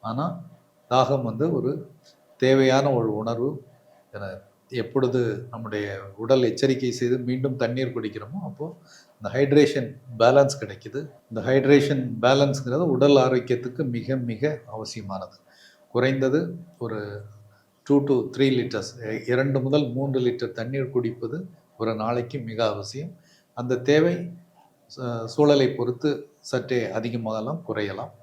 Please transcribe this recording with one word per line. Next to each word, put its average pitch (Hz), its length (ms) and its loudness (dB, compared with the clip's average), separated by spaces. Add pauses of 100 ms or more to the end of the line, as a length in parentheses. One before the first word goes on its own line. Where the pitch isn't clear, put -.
ஆனா 127 400 -6 (480)
தாகம் 127 340 2
வந்து 117 300 -2
ஒரு 127 180 -2 (640)
தேவையான 135 560 4
ஒரு 113 220 0
உணர்வு. 117 480 -4 (480)
என 95 280 -12 (300)
எப்பொழுது 123 800 0
நம்முடைய 104 480 -6 (160)
உடல் 123 280 2
எச்சரிக்கை 131 480 0
செய்து 123 260 -2
மீண்டும் 127 380 -4
தண்ணீர் 123 400 -2
குடிக்கிறோமோ 110 480 -8
அப்போ 156 340 -10 (440)
இந்த 104 160 -6
ஹைட்ரேஷன் 139 520 4 (300)
பேலன்ஸ் 135 400 6
கிடைக்குது. 107 400 -10 (340)
இந்த 110 80 -6
ஹைட்ரேஷன் 135 640 4 (180)
பேலன்ஸ்ங்கிறது 139 640 2
உடல் 139 320 6
ஆரோக்கியத்துக்கு 127 680 0
மிக 120 320 -4
மிக 127 520 -4
அவசியமானது. 101 680 -12 (520)
குறைந்தது 135 680 0 (240)
ஒரு 110 200 -8 (840)
டூ 143 200 4
to 139 120 2 (220)
த்ரீ 135 120 4
லிட்டர்ஸ், 110 760 -4
இரண்டு 135 340 0
முதல் 135 300 0
மூன்று 131 280 -2
லிட்டர் 120 320 -2
தண்ணீர் 127 380 -6
குடிப்பது 120 480 -4 (400)
ஒரு 110 180 -2
நாளைக்கு 123 440 -4
மிக 113 280 -2
அவசியம். 107 440 -6 (420)
அந்த 123 220 -4
தேவை 160 560 2 (640)
ச-, 120 300 -8
சூழலை 139 440 6
பொறுத்து 123 580 -2 (120)
சற்றே 123 480 -2
அதிகமாகலாம் 113 800 -4
குறையலாம். 104 440 -6 (120)